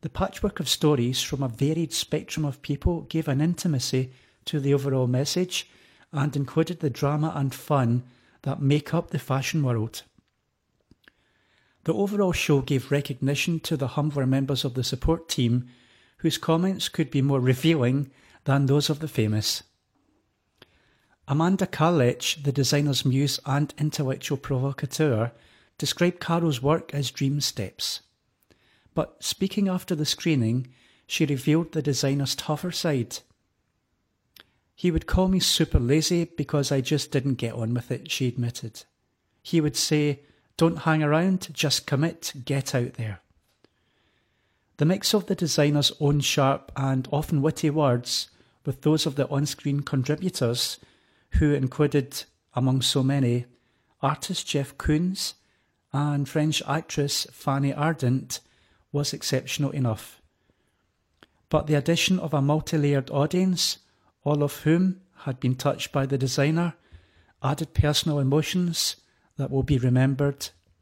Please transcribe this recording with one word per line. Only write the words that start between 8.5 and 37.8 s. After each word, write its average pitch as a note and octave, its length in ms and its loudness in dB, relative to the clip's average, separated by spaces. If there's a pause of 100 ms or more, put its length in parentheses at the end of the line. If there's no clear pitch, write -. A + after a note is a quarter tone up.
make C#3+ 320 2
up E3+ 160 -2
the D#3+ 80 -4
fashion C3+ 440 -2
world. A#2 400 -2 (1800)
The E3 100 0
overall G3 380 2
show D3 280 2
gave C3 300 -2
recognition C#3+ 680 0
to - 160 -4
the C3 120 -2
humbler C#3+ 380 -2
members C3+ 380 0
of B2 100 -4
the B2+ 100 -2
support E3 440 -2
team, B2 400 0 (500)
whose - 200 -2
comments F3 500 0
could D#3 220 -4
be C3+ 120 2
more C#3 180 2
revealing C3 720 2 (340)
than C#3 220 2
those C#3+ 240 2
of D3 100 -2
the D#3+ 80 -6
famous. G#2+ 540 0 (1700)
Amanda F3 380 2
Carlech, D3+ 760 0
the C#3 100 -2
designer's C#3 520 0
muse C#3 420 2
and C#3+ 320 -2
intellectual C#3+ 580 -4
provocateur, C3+ 960 0 (460)
described F3 420 0
Caro's E3 400 0
work D3+ 320 0
as C#3+ 180 -4
dream C#3 300 -2
steps. - 600 -6 (920)
But - 300 -4
speaking G3 460 -2
after F3+ 260 -2
the D3+ 100 0
screening, B2+ 640 0 (380)
she - 180 0
revealed D3+ 480 0
the D#3 100 -2
designer's C#3 520 0
tougher E3 380 -4
side. C#3 480 -2 (1500)
"He F3+ 160 0
would D#3+ 160 -2
call F#3 220 2
me F#3 100 2
super - 400 0
lazy D#3 460 2
because C#3+ 480 -2
I C#3 80 2
just C3+ 320 -2
didn't C3+ 240 0
get A#2 180 -6
on A#2 180 -4
with B2 180 -4